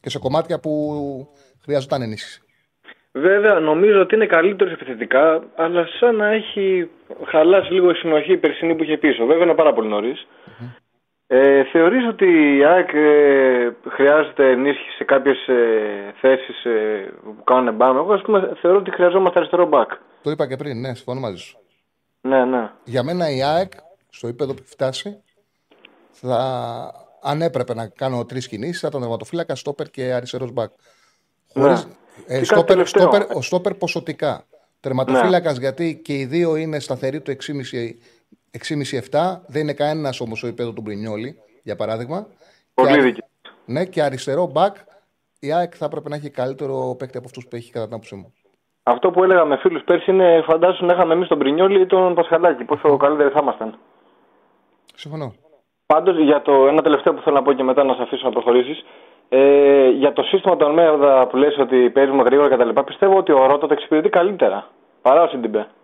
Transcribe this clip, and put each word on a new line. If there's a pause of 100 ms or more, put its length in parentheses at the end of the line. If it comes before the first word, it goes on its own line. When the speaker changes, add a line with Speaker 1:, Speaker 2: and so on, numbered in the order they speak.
Speaker 1:
Και
σε
κομμάτια
που (880)
χρειαζόταν
ενίσχυση. (680)
Speaker 2:
Βέβαια,
νομίζω
ότι
είναι
καλύτερος
επιθετικά, (120)
αλλά (140)
σαν
να
έχει (360)
χαλάσει
λίγο
η
συνοχή
περσινή
που
είχε
πίσω.
Βέβαια,
είναι
πάρα
πολύ
νωρίς. (340)
Speaker 1:
Μμμ. (640)
Speaker 2:
Ε,
θεωρείς
ότι
η
αεκ,
ε, (120)
χρειάζεται
ενίσχυση
σε
κάποιες,
ε,
θέσεις,
ε, (100)
που
κάνουν
μπάμ;
Εγώ,
ας
πούμε,
θεωρώ
ότι
χρειαζόμαστε
αριστερό
μπακ. (320)
Speaker 1:
Το
είπα
και
πριν,
ναι,
συμφωνώ
μαζί
σου. (640)
Speaker 2:
Ναι,
ναι. (140)
Speaker 1:
Για
μένα
η
αεκ, (380)
στο
επίπεδο
που
φτάσει, (880)
θα, (840)
αν
έπρεπε
να
κάνω
τρεις
κινήσεις,
θα
ήταν
τερματοφύλακα,
στόπερ
και (100)
αριστερός
μπακ. (840)
Χωρίς,
Speaker 2:
Ναι. (340)
Speaker 1:
ε,
Speaker 2:
Και
Speaker 1:
στόπερ,
Speaker 2:
κάτι
τελευταίο.
Speaker 1:
στόπερ,
ο
στόπερ
ποσοτικά. (360)
Τερματοφύλακας,
Speaker 2:
Ναι.
Speaker 1:
γιατί
και
οι
δύο
είναι
σταθεροί
του
εξήμισι, (520)
εξήμισι
εφτά,
δεν
είναι
κανένας
όμως
στο
επίπεδο
του
Μπρινιόλι, (220)
για
παράδειγμα. (480)
Speaker 2:
Πολύ
Speaker 1:
Και
αρι-,
Speaker 2:
δίκιο. (400)
Speaker 1:
ναι,
και
αριστερό
μπακ, (640)
η
αεκ
θα
έπρεπε
να
έχει
καλύτερο
παίκτη
από
αυτούς
που
έχει,
κατά
την
άποψή
μου. (500)
Speaker 2:
Αυτό
που
έλεγα
με
φίλους
πέρσι
είναι,
φαντάσου
να
είχαμε
εμείς
τον
Μπρινιόλι
ή
τον
Πασχαλάκη,
πόσο
καλύτεροι
θα
ήμασταν. (1160)
Speaker 1:
Συμφωνώ. (520)
Speaker 2:
Πάντως,
για
το
ένα
τελευταίο
που
θέλω
να
πω
και
μετά
να
σε
αφήσω
να
προχωρήσεις, (440)
ε,
για
το
σύστημα
του
Αλμέιδα
που
λες
ότι
παίζουμε
γρήγορα
κτλ,
πιστεύω
ότι
ο
Ρότα
το
εξυπηρετεί
καλύτερα, (320)
παρά
ο
Σιντιμπέ. (180)